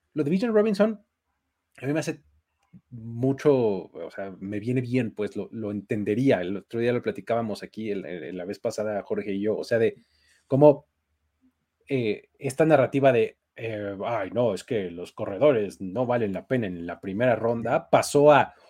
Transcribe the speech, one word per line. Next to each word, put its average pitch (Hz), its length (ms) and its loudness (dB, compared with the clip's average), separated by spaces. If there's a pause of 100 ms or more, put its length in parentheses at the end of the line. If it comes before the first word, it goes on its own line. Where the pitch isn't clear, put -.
(140)
Lo 151 100 -2
de 139 60 -2
Bijan 202 240 0
Robinson, 214 480 2 (800)
a 131 60 -8
mí 143 60 -2
me 156 80 -2
hace 151 200 -6 (720)
mucho, 123 640 0
o 98 580 -2
sea, 98 260 -10
me 101 200 -8
viene 123 220 -2
bien, 120 300 -2
pues, 104 240 -6
lo, 98 160 -8
lo 104 200 -8
entendería. 104 720 0
El 92 160 -4
otro 117 220 -8
día 120 140 0
lo 120 80 -2
platicábamos 110 640 -4
aquí, 110 260 -10
el, 98 160 -6
el, 82 320 -10
la 90 80 -10
vez 98 140 -8
pasada, 107 420 -4
Jorge 104 320 -6
y 98 80 -4
yo, 104 160 0
o 82 60 -6
sea, 117 160 0
de 110 240 0 (420)
cómo, 143 420 6 (1000)
eh, 117 500 -2
esta 139 280 0
narrativa 135 480 4
de, 113 240 0 (180)
eh, 104 500 -8
"Ay, 104 260 -6
no, 113 220 0
es - 100 -8
que 98 280 -4
los 87 220 -12
corredores 104 680 0
no 98 240 -4
valen 117 280 0
la - 140 -8
pena 123 200 0
en 87 180 -8
la 87 140 -10
primera 110 360 0
ronda", 117 540 -2
pasó 143 440 4
a 131 200 2 (160)